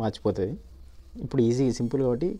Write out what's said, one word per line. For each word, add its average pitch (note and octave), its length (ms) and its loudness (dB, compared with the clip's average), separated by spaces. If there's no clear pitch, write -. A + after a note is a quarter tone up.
వాచిపోతది. G#2 500 0
ఇప్పుడు C3 240 2
easy, B2 180 4
simple A#2+ 260 0
కాబట్టి, B2+ 260 2